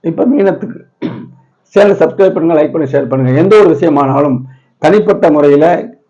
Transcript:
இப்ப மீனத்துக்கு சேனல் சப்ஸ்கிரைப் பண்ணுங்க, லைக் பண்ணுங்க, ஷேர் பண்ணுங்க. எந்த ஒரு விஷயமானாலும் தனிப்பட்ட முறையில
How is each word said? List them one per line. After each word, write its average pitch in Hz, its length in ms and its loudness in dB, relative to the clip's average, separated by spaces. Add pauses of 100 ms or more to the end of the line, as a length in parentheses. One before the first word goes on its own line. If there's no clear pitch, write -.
(100)
இப்ப 262 200 -4
மீனத்துக்கு 196 480 -2 (960)
சேனல் 202 280 2
சப்ஸ்கிரைப் 190 340 0
பண்ணுங்க, 165 220 0
லைக் 147 160 0
பண்ணுங்க, 143 200 -4
ஷேர் 135 160 -2
பண்ணுங்க. 131 320 -2
எந்த 196 200 4
ஒரு 170 120 4
விஷயமானாலும் 143 640 0 (460)
தனிப்பட்ட 180 500 2
முறையில 147 320 4 (440)